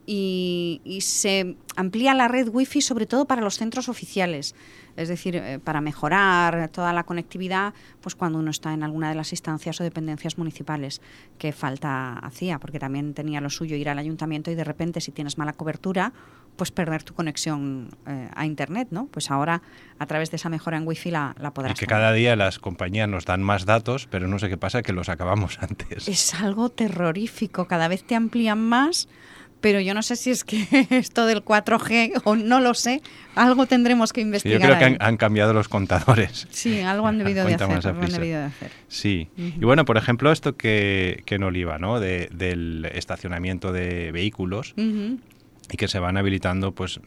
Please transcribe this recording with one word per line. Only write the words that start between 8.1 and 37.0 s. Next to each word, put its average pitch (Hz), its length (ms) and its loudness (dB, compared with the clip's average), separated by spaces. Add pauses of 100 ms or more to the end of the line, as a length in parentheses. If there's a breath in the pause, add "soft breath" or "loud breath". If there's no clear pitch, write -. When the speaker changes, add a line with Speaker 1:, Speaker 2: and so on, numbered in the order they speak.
Speaker 1:
cuando 160 240 -2
uno 156 100 -2
está 156 240 -6
en 156 80 -4
alguna 156 280 -4
de 156 60 -4
las 156 160 -6
instancias 160 480 -6
o 180 40 -2
dependencias 160 560 -6
municipales, 151 640 -6 (360 loud breath)
que 156 140 -6
falta 131 640 -6
hacía, 170 420 -8
porque 147 200 -10
también 139 340 -6
tenía 147 280 -6
lo 143 100 -6
suyo 156 240 -6
ir 143 140 -4
al 143 100 -4
ayuntamiento 156 500 -6
y 170 60 -4
de 160 80 -4
repente, 165 380 -4
si 139 100 -10
tienes 143 260 -8
mala 151 160 -4
cobertura, 180 600 -4 (420 loud breath)
pues - 160 -6
perder 160 320 -4
tu - 100 -20
conexión, 143 760 -6 (180)
eh, 135 260 -10
a 156 140 -4
internet, 156 420 -4
¿no? 196 160 -6
Pues - 240 -10
ahora, 151 320 0 (380 loud breath)
a 151 80 -6
través 156 240 -4
de 170 60 -8
esa 170 120 -6
mejora 160 280 -4
en 160 100 -4
wifi, 165 240 -6
la, 147 280 -4
la 143 140 -8
podrás 131 200 -4
Speaker 2:
Y - 60 -6
que - 60 -2
Speaker 1:
tener. 107 160 2
Speaker 2:
cada 110 120 6
día 117 220 4
las 95 220 2
compañías 95 500 -4
nos 95 180 -4
dan 92 180 0
más 98 220 0
datos, 113 440 0
pero 92 180 -2
no 95 120 0
sé 98 100 -2
qué 92 80 -4
pasa, 85 240 -2
que 95 120 -4
los 90 160 -4
acabamos 90 500 0
<laughs> - 20 -4
antes. - 460 -8
Speaker 1:
Es 185 260 0
algo 208 360 0
terrorífico, 185 960 -2
cada 165 200 2
vez 185 160 -2
te 240 120 -2
amplían 226 440 2
más, 247 480 2 (540 loud breath)
pero 202 180 6
yo 190 160 0
no 220 80 -2
sé 240 120 -2
si 254 160 -4
es 220 120 -2
que 214 260 -2
<laughs> 262 200 6
esto 240 380 2
del 220 160 2
cuatro 214 360 4
G, 226 320 2 (120)
o 214 120 4
no 226 240 4
lo 247 140 6
sé, 247 280 0 (340 loud breath)
algo 247 320 6
tendremos 240 460 4
que 247 80 -2
Speaker 2:
Sí, - 20 0
yo 214 40 0
Speaker 1:
investigar 202 340 4
Speaker 2:
creo 139 180 10
que 131 60 8
han, 131 80 8
Speaker 1:
ahí. - 60 0
Speaker 2:
han 107 180 4
cambiado 107 360 6
los 107 160 4
contadores. 98 800 4
Speaker 1:
Sí, 214 300 0
algo 202 260 0